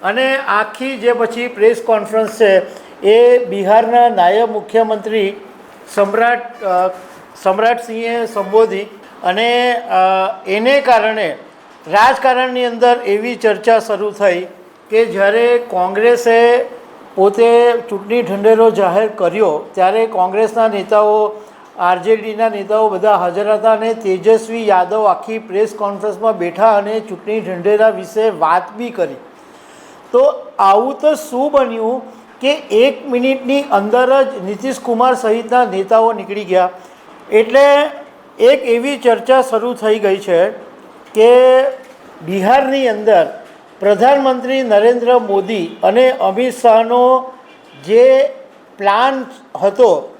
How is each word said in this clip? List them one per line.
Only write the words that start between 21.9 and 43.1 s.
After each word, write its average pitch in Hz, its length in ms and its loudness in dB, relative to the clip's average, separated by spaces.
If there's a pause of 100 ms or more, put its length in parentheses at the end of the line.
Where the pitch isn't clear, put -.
જે 214 180 0
ડીના 214 320 -4
નેતાઓ 214 400 -2
બધા 202 260 2
હાજર 185 400 0
હતા 220 180 2
અને 220 220 -2
તેજસ્વી 220 720 0
યાદવ 208 380 2
આખી 220 320 -2
પ્રેસ 220 360 -4
કોન્ફરન્સમાં 202 640 -4
બેઠા 175 320 0
અને 208 300 -2
ચૂંટણી 214 400 -8
ઢંઢેરા 190 480 0
વિશે 214 420 -2
વાત 170 320 0 (140)
બી 233 140 -10
કરી. 156 240 -6 (1000)
તો 269 220 2 (240)
આવું 220 420 2
તો 302 140 2
શું 285 380 -6
બન્યું 240 720 -4 (160)
કે 269 140 0
એક 269 540 0
મિનિટની 262 640 -2
અંદર 247 520 2
જ 220 220 -6
નીતિશ 208 340 -8
કુમાર 240 360 0
સહિતના 233 500 -2
નેતાઓ 220 480 0
નીકળી 202 320 -8
ગયા? 180 260 0 (600)
એટલે 269 520 4 (560)
એક 262 240 4
એવી 247 360 -2
ચર્ચા 247 440 2
શરૂ 240 320 -2
થઈ 220 240 -2
ગઈ 196 180 0
છે 190 340 0 (640)
કે 247 480 6 (640)
બિહારની 254 640 0
અંદર 208 380 2 (540)